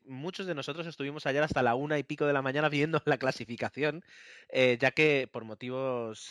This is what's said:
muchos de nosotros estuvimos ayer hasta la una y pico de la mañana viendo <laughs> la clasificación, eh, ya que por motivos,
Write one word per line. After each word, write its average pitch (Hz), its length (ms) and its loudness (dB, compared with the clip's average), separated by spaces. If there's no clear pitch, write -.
muchos 160 420 -10
de 175 60 -2
nosotros 147 320 -8
estuvimos 147 420 -8
ayer 143 160 2
hasta 147 200 2
la 120 120 4
una 147 220 0
y 139 60 0
pico 147 220 -2
de 147 80 4
la 135 80 2
mañana 139 260 2
viendo 151 340 2
<laughs> - 40 -10
la 143 140 4
clasificación, 131 840 -2
eh, 127 320 4
ya 131 100 4
que 147 400 4
por 113 140 -8
motivos, 123 840 -6